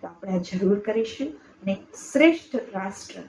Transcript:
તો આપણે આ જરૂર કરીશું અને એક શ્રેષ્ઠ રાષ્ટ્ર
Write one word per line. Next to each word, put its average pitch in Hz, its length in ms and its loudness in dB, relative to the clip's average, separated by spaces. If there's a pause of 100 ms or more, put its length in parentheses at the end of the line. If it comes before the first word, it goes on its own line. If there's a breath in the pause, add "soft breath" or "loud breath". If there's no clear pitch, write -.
તો 180 60 -12
આપણે 185 260 -10
આ 185 60 2
જરૂર 185 400 2
કરીશું 220 500 -2
અને - 440 -8
એક - 220 -8
શ્રેષ્ઠ 320 600 4
રાષ્ટ્ર 196 720 -8